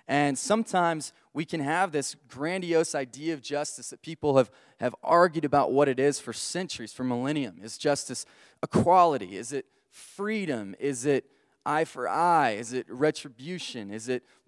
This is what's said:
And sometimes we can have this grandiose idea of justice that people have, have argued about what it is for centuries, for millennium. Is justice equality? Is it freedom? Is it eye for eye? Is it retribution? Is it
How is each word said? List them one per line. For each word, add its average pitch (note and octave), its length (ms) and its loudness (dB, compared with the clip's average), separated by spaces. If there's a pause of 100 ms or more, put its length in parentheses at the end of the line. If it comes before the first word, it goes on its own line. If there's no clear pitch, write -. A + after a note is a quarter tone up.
And C#3+ 300 2
sometimes F3 760 0 (200)
we D3+ 120 -4
can D#3+ 160 -6
have E3+ 320 0
this C#3+ 240 -4 (120)
grandiose E3 680 -2
idea C#3 360 -6
of D3 80 -6
justice C#3+ 500 -8
that - 120 -18
people D3 340 0
have, B2+ 140 6 (300)
have B2 140 -2 (100)
argued E3 400 6
about C#3 260 4
what C#3 180 4
it B2+ 120 0
is C#3 180 2
for - 140 -10
centuries, E3 600 -8
for C3 120 -8
millennium. B2+ 580 -4
Is A2 160 -14
justice - 480 -2 (360)
equality? D#3+ 720 4
Is A#2 160 -8
it C#3 140 -6 (240)
freedom? F3+ 880 -6
Is C3 260 -2
it C#3 200 2 (380)
eye D#3 200 0
for - 240 -6
eye? D3 500 4
Is A#2 140 -10
it B2+ 160 -6
retribution? C3 1040 -4
Is A2 160 -10
it B2+ 160 -2 (240)